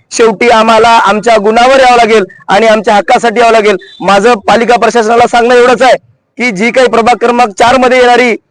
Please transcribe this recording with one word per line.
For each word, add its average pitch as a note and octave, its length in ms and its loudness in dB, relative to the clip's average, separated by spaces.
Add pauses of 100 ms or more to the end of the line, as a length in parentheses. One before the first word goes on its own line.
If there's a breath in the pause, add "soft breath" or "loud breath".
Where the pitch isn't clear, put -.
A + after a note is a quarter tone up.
(120)
शेवटी A3+ 380 0
आम्हाला A3+ 400 2
आमच्या A3 480 0
गुणावर A#3 420 0
यावं B3 180 2
लागेल A3 280 0 (220 loud breath)
आणि G#3+ 200 0
आमच्या G#3+ 260 0
हक्कासाठी A3+ 460 -2
यावं A#3 120 2
लागेल. G#3+ 260 0 (240 loud breath)
माझं G3 320 0
पालिका A3+ 420 -2
प्रशासनाला A#3 520 0
सांगणं A#3+ 280 0
एवढंच B3 260 2
आहे B3 160 2 (400)
की A#3+ 140 -6
जी G#3+ 200 -4
काही B3 160 0
प्रभाग A3+ 280 0
क्रमांक A#3+ 340 -2
चार A#3+ 280 0
मध्ये B3+ 220 0
येणारी A#3+ 360 0 (160)